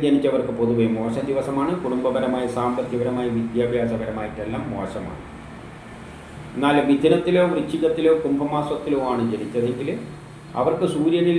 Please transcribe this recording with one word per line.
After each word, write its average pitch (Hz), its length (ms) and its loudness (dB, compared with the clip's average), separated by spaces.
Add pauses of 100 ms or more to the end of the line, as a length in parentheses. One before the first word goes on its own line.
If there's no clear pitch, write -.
ജനിച്ചവർക്ക് 131 540 2
പൊതുവെ 117 260 4 (120)
മോശം 117 340 -2
ദിവസമാണ്. 139 400 0 (120)
കുടുംബപരമായി, 127 640 0 (100)
സാമ്പത്തികപരമായി, 123 800 0
വിദ്യാഭ്യാസപരമായിട്ടെല്ലാം 113 1300 -2 (100)
മോശമാണ്. 95 500 -8 (1300)
എന്നാൽ 143 200 4 (140)
മിഥുനത്തിലോ 170 520 4 (120)
വൃശ്ചികത്തിലോ 160 580 2 (140)
കുംഭമാസത്തിലോ 147 760 0 (120)
ആണ് 120 200 0
ജനിച്ചതെങ്കിൽ 120 580 -2 (720)
അവർക്ക് 160 340 2
സൂര്യനിൽ 170 460 4